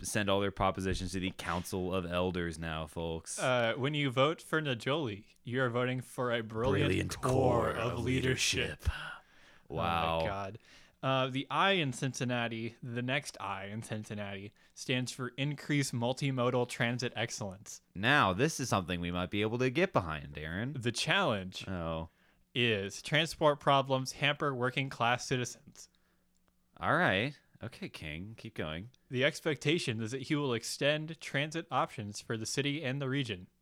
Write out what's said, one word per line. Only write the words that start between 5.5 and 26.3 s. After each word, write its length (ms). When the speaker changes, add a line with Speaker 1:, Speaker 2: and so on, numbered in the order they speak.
Speaker 2:
are 80
voting 320
for 300
a 100
brilliant 460
Speaker 1:
Brilliant 340
Speaker 2:
core 100
Speaker 1:
core 380
Speaker 2:
of 240
Speaker 1:
of 100
Speaker 2:
leadership. 640
Speaker 1:
leadership. 200
Wow. 520
Speaker 2:
Oh 40
my 40
God. 300
Uh, 260
the 220
I 220
in 200
Cincinnati, 920
the 200
next 380
I 260
in 160
Cincinnati, 680
stands 380
for 240
increase 560
multimodal 760
transit 460
excellence. 640
Speaker 1:
Now, 380
this 260
is 100
something 320
we 120
might 180
be 120
able 160
to 120
get 220
behind, 440
Aaron. 400
Speaker 2:
The 140
challenge 800
Speaker 1:
Oh. 400
Speaker 2:
is 480
transport 580
problems 520
hamper 400
working 360
class 380
citizens. 600